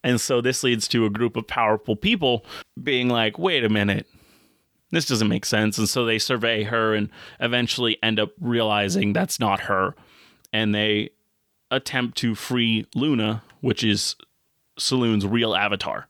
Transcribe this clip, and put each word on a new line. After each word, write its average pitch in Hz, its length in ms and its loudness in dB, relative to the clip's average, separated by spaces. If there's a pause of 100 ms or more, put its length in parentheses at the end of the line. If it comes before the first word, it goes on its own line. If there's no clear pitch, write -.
And 123 160 2
so 123 200 2
this 127 220 0
leads 120 260 0
to 117 180 2
a 104 40 2
group 113 260 0
of 113 120 -6
powerful 110 480 0
people 160 500 0 (340)
being 123 280 0
like, 113 280 0
"Wait 165 280 0
a 110 40 2
minute, 101 380 2 (880)
this 160 140 0
doesn't 110 200 0
make 98 180 0
sense." 107 320 0
And 107 120 0
so 123 160 0
they 113 160 2
survey 117 420 0
her 110 320 0
and 104 160 0 (300)
eventually 120 600 0
end 110 200 0
up 104 100 -2 (100)
realizing 104 720 0
that's - 280 -2
not 98 220 0
her. 95 340 0 (560)
And 110 200 0
they 107 380 0 (600)
attempt 127 460 -2
to 113 180 -2
free 117 580 0
Luna, 113 480 0 (180)
which 120 220 -2
is 104 320 0 (640)
Saloon's 113 480 2
real 113 300 0
avatar. 98 540 -2